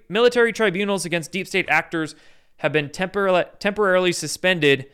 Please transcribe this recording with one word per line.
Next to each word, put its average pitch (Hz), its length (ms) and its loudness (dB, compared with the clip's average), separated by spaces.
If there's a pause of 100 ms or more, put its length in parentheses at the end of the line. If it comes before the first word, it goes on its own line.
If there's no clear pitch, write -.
military 233 420 2
tribunals 196 540 -2
against 165 260 -6
deep 185 140 -6
state 180 240 -2
actors 156 460 -2 (460)
have 147 120 -2
been 147 160 0
tempor-, 185 720 -2
temporarily 190 520 2
suspended 147 840 0